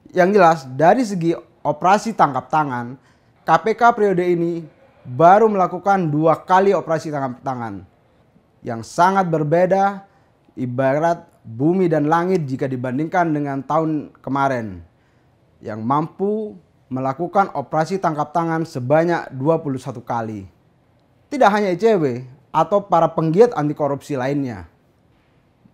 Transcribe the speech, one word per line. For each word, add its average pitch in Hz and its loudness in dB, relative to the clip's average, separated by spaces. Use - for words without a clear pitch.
Yang 180 2
jelas, 170 6
dari 180 4
segi 165 -2
operasi 196 0
tangkap 139 0
tangan, 131 -2
K - -2
P 220 0
K 233 4
periode 185 0
ini 170 -2
baru 190 6
melakukan 180 0
dua 156 2
kali 190 4
operasi 156 -4
tangkap 135 -6
tangan 117 -8
yang 113 -10
sangat 190 2
berbeda, 180 0
ibarat 135 -2
bumi 160 0
dan 151 0
langit 170 0
jika 131 -6
dibandingkan 147 -2
dengan 143 -4
tahun 156 -2
kemarin 123 -4
yang 110 -10
mampu 190 -4
melakukan 160 -2
operasi 156 -4
tangkap 151 -4
tangan 165 -2
sebanyak 156 0
dua 151 0
puluh 139 -6
satu 123 -12
kali. 110 -8
Tidak 254 2
hanya 208 0
I 165 -6
C 220 4
W 131 -2
atau 165 2
para 165 2
penggiat 165 2
anti 147 -2
korupsi 143 -4
lainnya, 127 -4